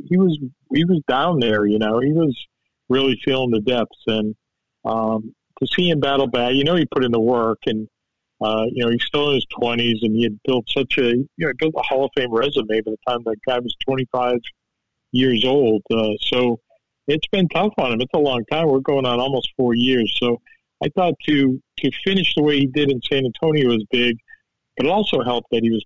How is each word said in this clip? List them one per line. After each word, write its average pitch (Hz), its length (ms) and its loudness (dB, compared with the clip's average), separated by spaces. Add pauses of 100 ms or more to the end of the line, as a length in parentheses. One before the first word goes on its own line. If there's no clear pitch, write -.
he 170 80 0
was, 180 240 4 (340)
he 156 120 2
was 175 240 2
down 147 320 2
there, 107 240 2
you 104 120 2
know, 110 220 0
he 143 140 0
was 160 200 2 (540)
really 131 360 2
feeling 131 280 0
the 113 80 2
depths, 117 480 -2
and, 110 280 -2 (500)
um, 110 500 -2 (240)
to - 80 -2
see 180 220 0
him 156 100 0
battle 139 260 2
back, 123 280 0
you 139 100 2
know, 170 120 2
he 160 100 2
put 131 180 0
in 120 80 0
the 117 80 2
work, 113 480 0
and, 110 200 -4 (540)
uh, 110 300 0
you 123 120 -2
know, 117 60 0
he's 120 140 0
still 147 260 -2
in 143 60 2
his 120 100 -2
twenties, 120 560 -2
and 110 140 0
he 117 80 2
had 107 220 -4
built 127 240 0
such - 280 -2
a, 123 120 2
you 120 180 0 (100)
know, 160 120 -2
he 139 100 -6
built 160 180 -2
a 135 60 -4
Hall 135 220 0
of 127 100 -4
Fame 123 160 -2
resume 110 500 0
by 110 100 -4
the 110 60 -6 (100)
time 120 180 -2
that 113 100 -2 (100)
guy 127 140 -2
was 120 160 -8 (100)
twenty-five 127 520 -2 (720)
years 127 320 2
old. 127 400 2 (100)
Uh, 110 280 0
so 123 380 0 (480)
it's 156 200 -2
been 190 220 2
tough - 280 0
on 131 140 0
him. 113 100 -2
It's 131 140 -6
a 165 40 2
long 131 300 0
time. 160 200 0
We're 135 100 4
going 135 260 0
on 120 140 0
almost 131 380 -2
four 120 180 2
years. 120 420 0
So 120 220 0 (420)
I - 140 -2
thought 175 200 0 (120)
to, 139 340 2 (180)
to 135 120 0 (140)
finish 190 280 0
the 151 100 2
way 147 160 2
he 139 60 2
did 139 240 0
in 127 120 0
San 135 240 -2
Antonio 151 420 0
was 113 240 2
big, 120 260 0 (600)
but 123 80 0
it 151 40 2
also 190 320 0
helped 120 300 -2
that 113 100 2
he 113 80 2
was 110 160 -2